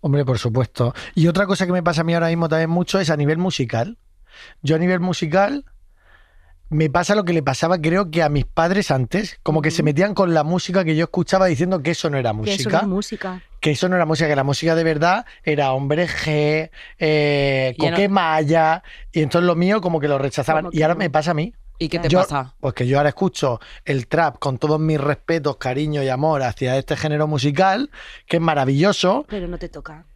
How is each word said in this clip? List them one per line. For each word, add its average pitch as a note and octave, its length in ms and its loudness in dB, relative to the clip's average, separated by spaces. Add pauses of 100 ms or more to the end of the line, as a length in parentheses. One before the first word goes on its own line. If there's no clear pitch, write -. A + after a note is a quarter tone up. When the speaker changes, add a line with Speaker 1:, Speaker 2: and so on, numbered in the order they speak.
Speaker 1:
Hombre, C#3+ 240 2
por B2+ 160 0
supuesto. A#2+ 520 0 (220)
Y E3 140 4
otra F#3 180 2
cosa F#3+ 200 0
que F3+ 60 -2
me F3+ 120 0
pasa E3 160 0
a E3 40 0
mí E3+ 100 0
ahora E3 140 2
mismo E3+ 200 0
también D#3+ 220 0
mucho F3 280 0
es E3 120 0
a D#3 60 2
nivel D3 220 2
musical. D#3 580 -2 (640)
Yo D3 140 0
a D#3+ 60 0
nivel F3+ 180 2
musical F#3 680 0 (1040)
me D#3 220 0
pasa F3 240 0
lo G#3 100 2
que F3 80 0
le E3 120 0
pasaba, E3 360 0
creo E3+ 300 0
que E3 140 0
a D3 40 2
mis C#3+ 160 2
padres F#3 460 0
antes, D3 540 -2
como D#3 180 0
que D#3 80 2
se D#3 120 -2
Speaker 2:
Ujú. D3 40 2
Speaker 1:
metían F3 280 2
con F3 200 2
la D#3 80 4
música F3+ 420 0
que D#3+ 120 0
yo E3 80 2
escuchaba F#3 420 2
diciendo F3 340 0
que D3+ 120 -2
eso D#3+ 180 -2
no C#3+ 80 -2
era A#2 140 0
Speaker 2:
Que G#2+ 220 -2
eso A2 160 -4
no D#3+ 60 2
Speaker 1:
música. F3 40 4
Speaker 2:
es G#3 80 -2
música. F#3 520 -6 (200)
Speaker 1:
Que D#3 100 0
eso E3 180 0
no F3+ 80 0
era F3 80 4
música, D#3 240 0
que D3 80 2
la C3+ 80 2
música D3+ 300 0
de E3 100 2
verdad E3 400 0 (200)
era C#3+ 280 0
Hombre D3 360 0
G, D3+ 640 -2 (280)
eh, C#3+ 800 2
Speaker 3:
Ya D#3 120 2
no E3+ 60 -2
Speaker 1:
Coque G3 120 2
Maya, D#3+ 760 2 (300)
y D#3+ 100 0
entonces E3+ 240 2
lo F3 80 4
mío F#3 260 2
como E3+ 200 -2
que D3 80 -2
lo C#3+ 100 2
rechazaban. D3+ 460 0
Speaker 2:
Como F3 80 -10
Speaker 1:
Y D#3+ 60 -2
Speaker 2:
que D#3 60 4
Speaker 1:
ahora E3 100 4
Speaker 2:
no. - 40 -6
Speaker 1:
me F3+ 120 -2
pasa D#3 200 2
a E3+ 40 0
mí. D#3+ 200 -4 (240)
Speaker 3:
¿Y D#3+ 100 -4
qué E3+ 120 -4
te E3 80 -2
Speaker 1:
Yo, E3+ 120 4
Speaker 3:
pasa? C#3+ 380 -2
Speaker 1:
pues C3 160 -4
que B2 120 -2
yo C3+ 120 2
ahora D3 120 4
escucho C#3 500 -2 (240)
el C3+ 240 -2
trap D#3 300 0
con C3 200 -4
todos D#3 220 0
mis D#3 200 0
respetos, D3 580 -2
cariño D3 440 -2
y C3+ 60 0
amor C#3 340 0
hacia B2+ 360 -2
este C3+ 180 -2
género D3+ 320 -2
musical, D#3 600 0 (360)
que - 120 -2
es E3 40 0
maravilloso. E3 880 2
Speaker 2:
Pero F#3+ 180 -8
no E3+ 120 -10
te F3 100 -10
toca. D#3 480 -18